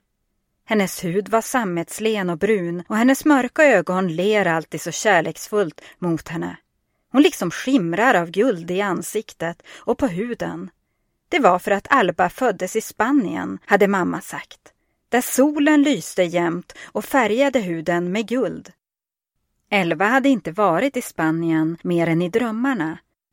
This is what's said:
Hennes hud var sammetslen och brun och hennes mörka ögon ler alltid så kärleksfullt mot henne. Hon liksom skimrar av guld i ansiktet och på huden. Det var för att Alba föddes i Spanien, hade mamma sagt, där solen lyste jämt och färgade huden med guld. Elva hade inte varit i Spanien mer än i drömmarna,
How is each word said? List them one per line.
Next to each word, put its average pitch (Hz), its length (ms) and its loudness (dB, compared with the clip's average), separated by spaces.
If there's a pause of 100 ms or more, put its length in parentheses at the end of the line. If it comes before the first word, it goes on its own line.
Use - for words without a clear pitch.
(640)
Hennes 202 400 -2
hud 185 240 -2
var 226 120 0
sammetslen 208 920 -4
och 170 80 -4
brun 180 500 -2
och 214 80 -4
hennes 254 280 2
mörka 285 400 2
ögon 190 440 2
ler 190 380 0
alltid 165 340 -2
så 175 100 -8
kärleksfullt 170 880 0 (180)
mot 170 300 -4
henne. 170 280 -8 (560)
Hon 262 100 4
liksom 214 280 0
skimrar 220 640 0
av 175 160 0
guld 175 400 0
i 180 100 -2
ansiktet 175 840 -6 (160)
och - 200 -4
på 285 80 0
huden. 180 640 -6 (580)
Det 349 100 0
var 190 200 6
för - 120 -4
att - 200 0
Alba 180 380 2
föddes 185 480 -2
i 220 40 0
Spanien, 190 840 -2
hade 202 240 4
mamma 175 320 -2
sagt, - 400 -16 (480)
där 240 120 2
solen 294 640 4
lyste 240 400 0
jämt 175 520 -2 (100)
och - 200 -8
färgade 262 560 2
huden 175 520 -2
med 208 160 -4
guld. 180 440 -4 (1000)
Elva 180 340 0
hade 254 240 2
inte 226 240 0
varit 202 440 0
i 247 60 -4
Spanien 160 800 -2
mer 170 240 0
än 165 160 0
i 180 60 -2
drömmarna, 226 680 -2 (340)